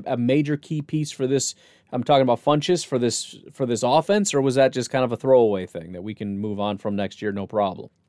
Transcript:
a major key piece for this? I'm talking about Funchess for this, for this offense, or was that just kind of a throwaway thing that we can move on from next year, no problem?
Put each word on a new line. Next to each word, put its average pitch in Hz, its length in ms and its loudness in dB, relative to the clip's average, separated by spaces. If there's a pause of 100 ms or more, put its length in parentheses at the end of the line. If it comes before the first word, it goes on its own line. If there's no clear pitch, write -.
a 127 100 -2
major 143 400 2
key 151 260 -6
piece 151 280 -4
for 131 160 -4
this? 131 300 -2 (340)
I'm 127 140 -4
talking 139 180 4
about 123 220 2
Funchess 151 420 2
for 131 120 -2
this, - 380 -2 (140)
for 135 160 -4
this 117 160 -2
offense, 160 520 2
or 139 60 2
was 135 160 2
that 135 160 6
just 123 180 -4
kind 131 140 0
of 120 60 -2
a 117 60 -2
throwaway 113 500 4
thing 85 260 -12
that 90 100 -10
we 107 120 -10
can 101 240 -6
move 104 220 -6
on 101 180 -2
from 104 160 -6
next 98 260 -6
year, 104 120 -4
no 98 140 -6
problem? 101 420 -2 (200)